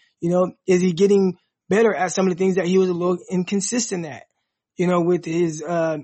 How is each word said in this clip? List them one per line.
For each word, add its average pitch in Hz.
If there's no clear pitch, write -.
You 170
know, 180
is 185
he 185
getting 190
better 208
at 170
some 185
of 180
the 170
things 190
that 180
he 185
was 185
a 180
little 175
inconsistent 190
at, 131
you 175
know, 175
with 170
his, 165
uh, 160